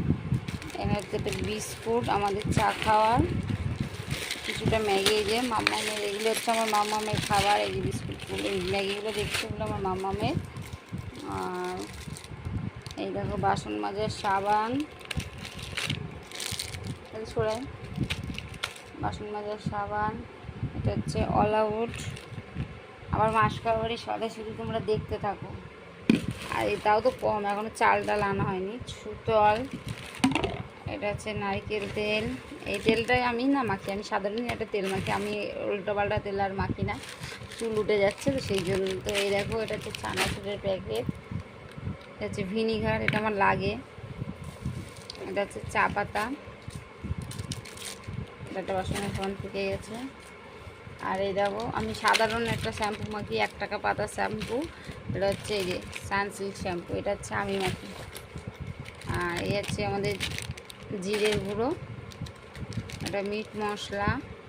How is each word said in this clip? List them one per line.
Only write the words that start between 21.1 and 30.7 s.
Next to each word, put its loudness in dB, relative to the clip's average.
all 4
out। 2
আবার 4
মাসকাবারি 2
সদাই -2
শুধু -8
তোমরা -2
দেখতে 0
থাকো। -4
আর 2
এটাও 6
তো 6
কম, 2
এখনও 0
চাল 6
ডাল 4
আনা 2
হয়নি। 0
সুতল, 4